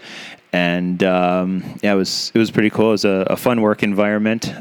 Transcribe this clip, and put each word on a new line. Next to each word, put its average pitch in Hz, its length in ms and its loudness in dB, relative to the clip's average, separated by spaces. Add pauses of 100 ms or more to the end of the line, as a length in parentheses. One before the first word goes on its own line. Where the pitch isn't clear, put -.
(520)
And, 90 520 0
um, 92 600 0 (180)
yeah, 104 120 2
it 98 40 2
was, - 360 -4
it 117 60 4
was 107 120 2
pretty 107 200 2
cool. 110 180 2
It - 20 2
was 104 140 0
a, 95 240 2
a - 80 0
fun 120 240 2
work 107 220 2
environment, 107 760 0